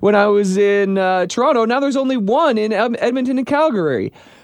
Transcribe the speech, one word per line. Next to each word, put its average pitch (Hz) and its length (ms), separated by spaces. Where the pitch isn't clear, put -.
when 208 140
I 202 140
was 202 280
in, 202 420
uh, 185 280
Toronto. 240 380
Now 240 160
there's 277 160
only 262 200
one 240 420
in 214 140
Ed-, 226 280
Edmonton 254 380
and 262 80
Calgary." 196 680